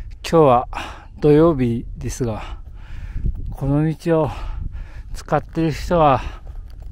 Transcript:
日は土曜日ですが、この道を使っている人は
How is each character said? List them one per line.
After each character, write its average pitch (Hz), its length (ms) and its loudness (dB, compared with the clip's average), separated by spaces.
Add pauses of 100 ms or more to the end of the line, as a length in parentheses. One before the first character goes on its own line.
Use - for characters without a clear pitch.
(240)
日 165 180 6
は 123 260 6 (520)
土 147 120 6
曜 156 240 8
日 120 300 0 (120)
で 135 120 -6
す 127 160 -4
が、 107 360 -8 (920)
こ - 160 -4
の 147 200 2
道 160 360 2
を 127 60 0 (840)
使 - 240 -2
っ - 40 0
て - 200 -6
い 165 40 2
る 160 60 0
人 170 280 0
は 139 220 6 (720)